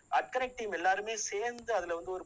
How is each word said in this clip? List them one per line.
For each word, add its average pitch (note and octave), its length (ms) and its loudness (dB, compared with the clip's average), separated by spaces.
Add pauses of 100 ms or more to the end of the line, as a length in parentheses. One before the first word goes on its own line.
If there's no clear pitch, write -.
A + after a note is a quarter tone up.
அட்கனெக்ட் B3+ 460 2
டீம் A3 160 -4
எல்லாருமே G3 460 2
சேர்ந்து A#3 560 -2
அதுல F3 220 2
வந்து F3 160 -6
ஒரு F#3 140 -4